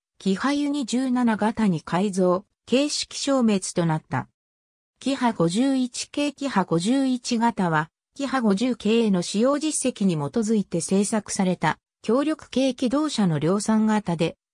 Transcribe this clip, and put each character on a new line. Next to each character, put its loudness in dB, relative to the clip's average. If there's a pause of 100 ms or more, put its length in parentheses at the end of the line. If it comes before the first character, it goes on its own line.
(180)
キ 0
ハ 0
ユ 0
二 -2
十 -2
七 2
型 0
に 0
改 0
造、 2 (220)
形 2
式 -8
消 2
滅 2
と 0
な 0
っ -8
た。 -4 (720)
キ -2
ハ 0
五 2
十 2
一 -4
系、 -2
キ -8
ハ 0
五 0
十 2
一 -2
型 0
は、 -2 (240)
キ -6
ハ -2
五 2
十 0
系 2
へ 2
の 2
使 -4
用 2
実 -2
績 -2
に 2
基 -4
づ 0
い 2
て -4
製 0
作 -4
さ 0
れ 0
た、 -2 (240)
協 0
力 -6
系 0
気 -2
動 0
車 0
の 0
量 0
産 2
型 0
で、 -2 (180)